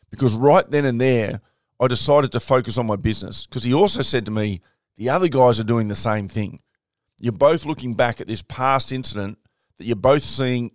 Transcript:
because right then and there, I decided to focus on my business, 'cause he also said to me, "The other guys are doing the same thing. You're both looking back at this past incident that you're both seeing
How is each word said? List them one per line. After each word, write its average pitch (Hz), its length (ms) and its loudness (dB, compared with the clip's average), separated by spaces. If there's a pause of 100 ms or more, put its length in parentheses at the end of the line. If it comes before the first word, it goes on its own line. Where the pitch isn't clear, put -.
(120)
because 120 240 0
right 143 340 4
then 147 160 0
and 120 160 0
there, 120 400 0 (380)
I 127 80 2
decided 135 460 2
to 120 60 -2
focus 120 380 0
on 120 80 -2
my 107 120 -2
business, - 520 -6
'cause 113 140 -8
he 120 100 0
also 160 300 2
said 123 240 -2
to 104 40 -6
me, 104 300 -2 (360)
"The 113 120 -4
other 175 200 2
guys 123 300 4
are 113 40 -4
doing 113 240 0
the 104 80 -4
same 107 320 -2
thing. 104 340 -8 (580)
You're 117 120 -4
both 147 340 2
looking 127 300 -6
back 120 260 -2
at - 60 -12
this 107 160 -8
past 131 480 -2
incident 107 480 -8 (400)
that 98 80 -12
you're 117 80 -2
both 135 280 2
seeing 127 520 -2